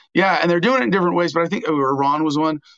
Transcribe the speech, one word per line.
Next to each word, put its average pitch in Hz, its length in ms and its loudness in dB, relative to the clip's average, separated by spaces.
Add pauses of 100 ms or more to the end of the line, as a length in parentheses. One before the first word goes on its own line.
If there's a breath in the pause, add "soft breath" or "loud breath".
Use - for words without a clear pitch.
(120 loud breath)
Yeah, 175 300 2
and 170 80 2
they're 175 100 0
doing 247 200 2
it 247 40 0
in 220 60 0
different 180 240 0
ways, 170 180 0
but 165 100 0
I 170 40 0
think, 190 220 -6
oh, 151 100 0
Iran 139 460 0
was 147 120 -2
one. 156 220 -2 (200 soft breath)